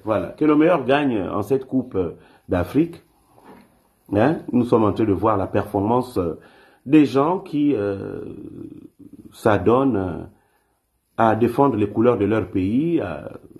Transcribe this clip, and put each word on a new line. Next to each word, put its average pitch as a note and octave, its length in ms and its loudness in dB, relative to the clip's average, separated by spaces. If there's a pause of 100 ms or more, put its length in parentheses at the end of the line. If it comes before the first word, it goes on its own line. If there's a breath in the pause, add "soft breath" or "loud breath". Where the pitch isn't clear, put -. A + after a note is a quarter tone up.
voilà, G2+ 260 -2
que - 160 -4
le D3+ 100 4
meilleur D3+ 300 4
gagne C3+ 340 2
en F2 220 -4
cette C3 240 -2
Coupe, C3 300 -4
euh, F2+ 160 -2 (380 soft breath)
d'Afrique. B2+ 540 -2 (1120 loud breath)
Hein ? C3 260 2 (120)
Nous B2 140 2
sommes A#2 180 4
en G2+ 100 2
train A2+ 120 -2
de G#2 80 2
voir G#2 240 0
la F#2 100 -2
performance, G#2 680 -2
euh, E2+ 220 -2 (460 soft breath)
des D3 200 6
gens C#3 340 0
qui, D3 360 -2
euh, G2+ 500 -4 (1040)
s'adonnent, A2+ 640 2
euh, E2+ 260 -6 (920)
à A2+ 180 4
défendre A#2+ 400 2
les G#2 140 0
couleurs A#2 280 2
de G2+ 80 0
leur G2+ 240 0
pays, C3 520 -2
euh, E2+ 260 -8 (320)